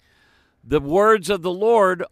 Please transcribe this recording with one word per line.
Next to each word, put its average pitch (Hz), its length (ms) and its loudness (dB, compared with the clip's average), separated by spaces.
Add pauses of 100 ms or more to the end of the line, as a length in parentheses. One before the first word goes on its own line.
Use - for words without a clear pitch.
(640)
The 127 160 -2
words 185 520 0
of 202 100 -4
the 170 100 -6
Lord 190 600 0